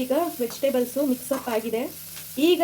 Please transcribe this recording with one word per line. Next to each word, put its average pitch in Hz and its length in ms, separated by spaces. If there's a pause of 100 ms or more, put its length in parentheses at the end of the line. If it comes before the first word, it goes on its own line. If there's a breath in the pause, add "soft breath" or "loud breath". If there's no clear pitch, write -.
ಈಗ 254 100 (260)
ವೆಜಿಟೇಬಲ್ಸು 254 600 (120)
ಮಿಕ್ಸಪ್ 254 440
ಆಗಿದೆ. 220 280 (640)
ಈಗ 330 160